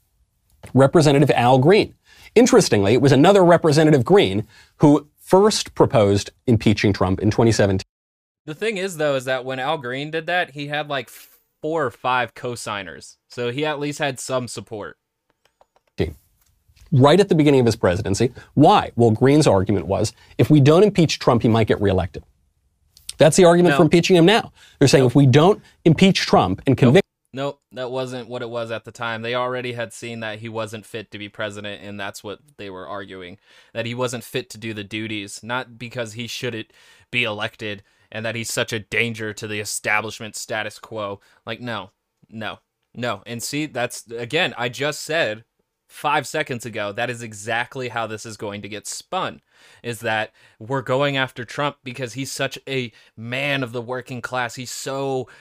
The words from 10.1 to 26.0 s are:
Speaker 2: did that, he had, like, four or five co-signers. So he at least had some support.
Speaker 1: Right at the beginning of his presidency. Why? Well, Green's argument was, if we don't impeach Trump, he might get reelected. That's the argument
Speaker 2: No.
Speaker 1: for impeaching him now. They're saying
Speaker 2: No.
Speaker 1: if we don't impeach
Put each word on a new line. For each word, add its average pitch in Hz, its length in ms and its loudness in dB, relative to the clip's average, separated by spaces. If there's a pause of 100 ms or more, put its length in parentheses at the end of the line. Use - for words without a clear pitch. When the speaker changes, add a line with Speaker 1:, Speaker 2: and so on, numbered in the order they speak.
Speaker 2:
did 160 160 -8
that, 175 240 -4
he 143 180 -12
had, 147 200 -6
like, 139 200 -8
four - 800 -8
or 120 40 -6
five 127 440 -4
co-signers. 101 840 -12 (120)
So 120 220 -6
he 143 140 -6
at 151 160 -4
least 147 180 -8
had 143 220 -6
some 127 280 -6
support. 101 480 -14 (2000)
Speaker 1:
Right 143 280 6
at 202 80 2
the 190 60 2
beginning 147 260 4
of 120 60 4
his 113 100 2
presidency. 95 560 0 (220)
Why? 170 420 4
Well, 117 160 4
Green's 135 340 4
argument 95 400 0
was, 95 260 -2 (260)
if - 120 2
we 151 100 8
don't 151 220 6
impeach 196 380 2
Trump, 117 220 2
he 127 60 2
might 110 200 2
get - 120 0
reelected. 92 440 -2 (920)
That's 151 200 4
the 185 80 8
argument 175 300 6
Speaker 2:
No. - 20 0
Speaker 1:
for 175 80 6
impeaching 170 320 4
him 165 100 6
now. 208 260 2 (260)
They're 139 100 4
saying 139 160 6
Speaker 2:
No. 123 40 4
Speaker 1:
if 120 60 0
we 143 120 6
don't 151 360 6 (220)
impeach 180 360 4